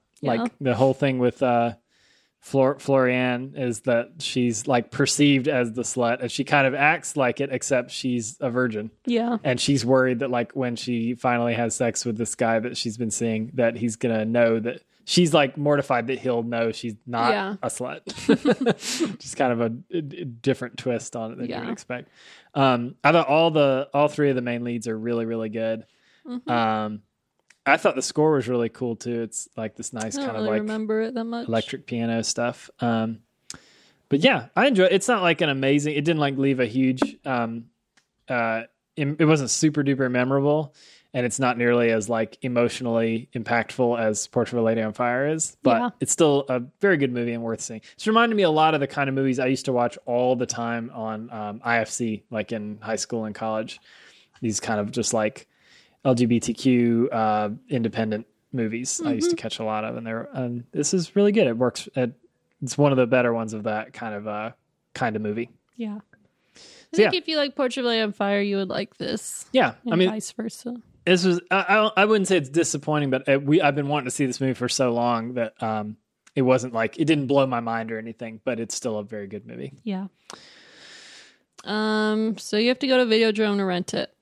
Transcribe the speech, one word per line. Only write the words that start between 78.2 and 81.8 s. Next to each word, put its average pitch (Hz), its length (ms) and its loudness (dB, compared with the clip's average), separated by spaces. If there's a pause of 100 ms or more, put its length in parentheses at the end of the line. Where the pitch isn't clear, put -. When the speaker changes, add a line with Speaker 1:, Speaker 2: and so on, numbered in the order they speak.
Speaker 2:
but 117 160 -2
it's 113 140 -8
still 110 220 -4
a 104 60 -6
very 104 240 -10
good 101 180 -12
movie. 127 280 -12 (100)
Speaker 1:
Yeah. 196 240 -6 (1600)
Um, 214 760 0